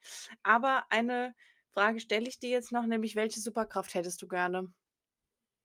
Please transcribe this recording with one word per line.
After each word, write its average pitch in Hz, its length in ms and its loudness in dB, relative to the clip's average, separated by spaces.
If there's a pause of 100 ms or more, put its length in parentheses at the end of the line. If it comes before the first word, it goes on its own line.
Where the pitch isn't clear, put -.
(440)
Aber 240 480 4
eine 247 440 0 (380)
Frage 220 260 2
stelle 226 280 0
ich 262 120 -10
dir 247 100 -4
jetzt 247 220 0
noch, 233 160 0
nämlich 220 280 0
welche 220 260 0
Superkraft 220 520 -4
hättest 175 300 -4
du 185 40 -12
gerne? 180 460 -2 (920)